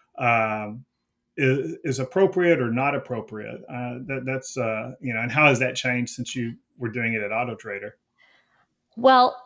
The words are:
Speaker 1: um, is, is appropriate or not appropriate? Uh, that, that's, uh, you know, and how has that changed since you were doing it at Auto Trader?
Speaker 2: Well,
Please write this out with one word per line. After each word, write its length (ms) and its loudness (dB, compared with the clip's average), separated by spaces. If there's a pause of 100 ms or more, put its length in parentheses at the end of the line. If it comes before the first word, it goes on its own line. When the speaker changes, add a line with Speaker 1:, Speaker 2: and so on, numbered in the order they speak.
(180)
Speaker 1:
um, 680 0 (540)
is, 460 2
is 140 -2
appropriate 600 2
or 100 0
not 240 0
appropriate? 720 -8
Uh, 400 -8
that, 200 -6
that's, 320 -6
uh, 420 -4
you 140 -4
know, 60 -2
and 120 -4
how 140 6
has 140 6
that 140 -2
changed 380 -2
since 240 -8
you 180 -4 (220)
were 140 -6
doing 240 -2
it 80 -2
at 100 -4
Auto 220 -4
Trader? 420 -12 (1000)
Speaker 2:
Well, 480 6